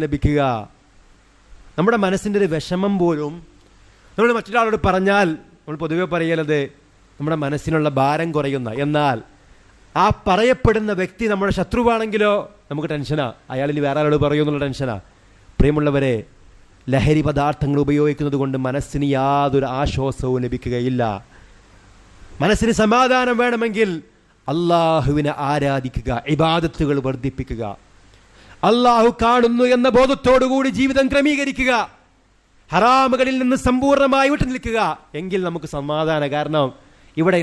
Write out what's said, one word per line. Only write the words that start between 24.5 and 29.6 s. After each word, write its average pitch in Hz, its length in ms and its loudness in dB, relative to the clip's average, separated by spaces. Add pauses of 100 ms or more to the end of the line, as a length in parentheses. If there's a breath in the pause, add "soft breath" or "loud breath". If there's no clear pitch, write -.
അള്ളാഹുവിനെ 160 800 2 (180)
ആരാധിക്കുക, 139 600 -2 (240)
ഇബാദത്തുകൾ 160 640 0 (100)
വർദ്ധിപ്പിക്കുക, 127 580 -6 (1080 soft breath)
അള്ളാഹു 240 400 4 (120)
കാണുന്നു 240 420 2 (120)